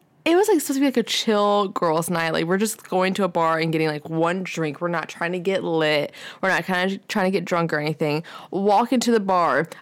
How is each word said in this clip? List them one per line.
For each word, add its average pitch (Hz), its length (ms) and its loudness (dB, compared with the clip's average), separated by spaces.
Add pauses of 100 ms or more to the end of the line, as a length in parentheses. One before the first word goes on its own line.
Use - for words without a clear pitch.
(240)
it 320 120 4
was, 415 120 4
like, 349 120 4
supposed 277 180 -2
to - 20 2
be, 285 60 4
like, 254 100 0
a 233 80 2
chill 208 640 2
girls' 170 420 0
night. 165 220 -2
Like, 160 140 0
we're 180 120 0
just 214 300 -4
going 185 260 2
to 196 100 0
a 185 40 2
bar 165 300 0
and 160 140 0
getting, 160 160 2
like, 151 200 -6
one 170 340 0
drink. 160 380 -6
We're 175 80 -2
not 160 200 -4
trying 170 240 -4
to 185 60 -4
get 180 260 -2
lit. 156 460 0 (320)
We're 190 80 0
not 165 140 0
kinda 185 340 -2 (100)
trying 190 180 0
to 190 40 0
get 190 140 -2
drunk 170 280 -2
or 151 60 0
anything. 151 440 -2 (280)
Walk 202 420 2
into 240 200 2
the 226 80 4
bar. 170 480 2 (140)